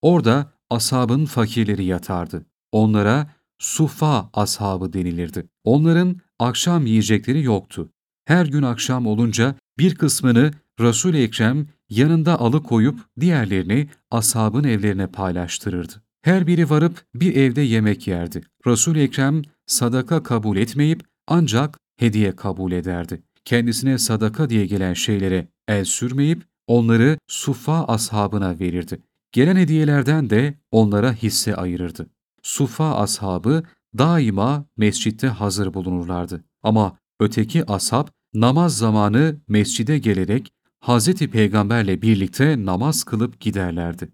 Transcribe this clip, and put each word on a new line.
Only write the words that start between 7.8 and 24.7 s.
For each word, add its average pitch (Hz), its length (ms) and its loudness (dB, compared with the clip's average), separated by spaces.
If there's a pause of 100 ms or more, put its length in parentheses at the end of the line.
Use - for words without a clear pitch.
Her 170 200 4
gün 143 180 0
akşam 123 440 -2
olunca 113 480 0 (220)
bir 170 180 2
kısmını 131 560 2 (280)
Resul-i 127 440 2
Ekrem 120 440 0 (220)
yanında 156 500 2
alıkoyup 123 600 0 (200)
diğerlerini 117 680 0 (220)
ashabın 113 520 0
evlerine 104 440 0
paylaştırırdı. 90 880 -6 (280)
Her 180 260 2
biri 170 220 2
varıp 160 360 0 (100)
bir 151 200 0
evde 135 260 2
yemek 110 460 0
yerdi. 85 340 -6 (260)
Resul-i 151 340 2
Ekrem 143 400 0 (240)
sadaka 127 580 -2
kabul 107 340 -2
etmeyip 147 460 0 (240)
ancak 147 520 0 (180)
hediye 104 380 2
kabul 95 360 -6
ederdi, 87 520 -6 (260)
kendisine 120 480 0
sadaka 110 520 -2
diye 107 160 2
gelen 92 280 -2